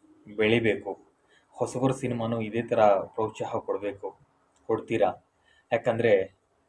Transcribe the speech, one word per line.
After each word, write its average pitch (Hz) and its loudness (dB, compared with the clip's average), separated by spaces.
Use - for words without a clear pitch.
ಬೆಳಿಬೇಕು, 107 0
ಹೊಸಬರ 127 -2
ಸಿನಿಮಾನು 117 -4
ಇದೇ 110 -4
ಥರ 113 2
ಪ್ರೋತ್ಸಾಹ 110 0
ಕೊಡ್ಬೇಕು, 98 -6
ಕೊಡ್ತೀರಾ? 110 -2
ಯಾಕಂದ್ರೆ 113 2